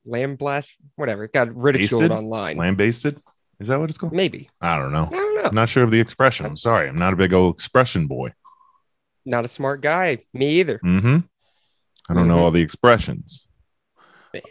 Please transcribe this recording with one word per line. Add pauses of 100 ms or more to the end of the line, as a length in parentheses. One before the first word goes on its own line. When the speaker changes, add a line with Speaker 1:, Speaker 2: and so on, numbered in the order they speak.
Speaker 1:
lamblast-, (240)
whatever.
It
got
ridiculed
Speaker 2:
Basted?
Speaker 1:
online.
Speaker 2:
Lambasted? (380)
Is
that
what
it's
called?
Speaker 1:
Maybe. (100)
Speaker 2:
I
don't
know.
Speaker 1:
I
don't
know.
Speaker 2:
I'm
not
sure
of
the
expression.
I'm
sorry.
I'm
not
a
big
old
expression
boy. (920)
Speaker 1:
Not
a
smart
guy. (160)
Me
either.
Speaker 2:
Mm-hmm. (920)
I
don't
know
Speaker 1:
Mm-hmm.
Speaker 2:
all
the
expressions. (1040)